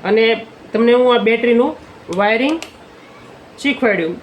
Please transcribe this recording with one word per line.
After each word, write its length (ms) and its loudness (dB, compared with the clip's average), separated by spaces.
અને 420 0
તમને 200 2
હું 220 4
આ 40 2
બેટરીનું 580 0
વાયરિંગ 440 0
શીખવાડ્યું. 640 -2